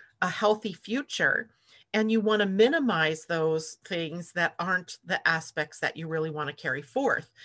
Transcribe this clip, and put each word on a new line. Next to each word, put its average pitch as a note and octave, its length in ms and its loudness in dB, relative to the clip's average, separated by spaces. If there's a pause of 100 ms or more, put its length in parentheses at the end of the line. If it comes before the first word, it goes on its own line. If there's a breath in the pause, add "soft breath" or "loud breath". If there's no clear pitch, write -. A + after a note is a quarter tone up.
(220 loud breath)
a F3+ 60 2
healthy G#3+ 440 0
future. G#3 800 -2 (420 soft breath)
And A3 180 2
you A3+ 100 4
want G#3+ 200 4
to G3+ 60 2
minimize G3 800 2
those D#3+ 580 0
things E3+ 480 -6
that E3+ 260 0
aren't F3+ 460 -2
the F3 240 -2
aspects D#3+ 520 -2
that - 140 -2
you E3 120 -10
really D#3+ 240 -2
want D3 180 -6
to C#3+ 60 -8
carry C#3 260 -6
forth. C4 500 -2 (140 loud breath)